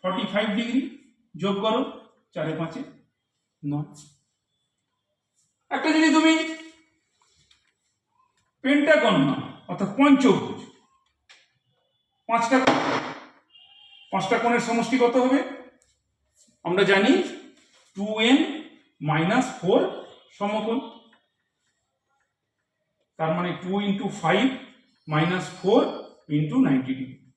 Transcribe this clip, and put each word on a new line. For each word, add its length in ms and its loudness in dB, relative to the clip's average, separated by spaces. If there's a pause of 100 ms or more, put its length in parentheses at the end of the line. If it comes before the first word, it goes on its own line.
ফর্টি 300 -4
ফাইভ 180 0
ডিগ্রি, 300 -2 (560)
যোগ 240 -2
করো, 200 0 (540)
চারে 220 -6
পাঁচে 240 -8 (840)
নয়। 240 -4 (1800)
একটা 200 -2
যদি 240 4
তুমি 180 4 (2250)
পেন্টাগন 580 4
নাও, 220 0 (260)
অর্থাৎ 280 -6
পঞ্চভুজ, 640 4 (1700)
পাঁচটা 300 0
কোণ, 160 2 (1400)
পাঁচটা 260 0
কোণের 220 0
সমষ্টি 380 -2
কত 180 4
হবে? 220 4 (1200)
আমরা 200 2
জানি 400 4 (720)
টু 240 -4
এন 180 6 (640)
মাইনাস 460 0 (140)
ফোর 200 2 (580)
সমকোণ, 400 -2 (2500)
তার 180 -2
মানে 160 -2 (120)
টু 180 -2
ইনটু 280 -2
ফাইভ 360 0 (640)
মাইনাস 380 0 (160)
ফোর 400 2 (260)
into 360 -2
নাইনটি 300 0
ডিগ্রি 420 -14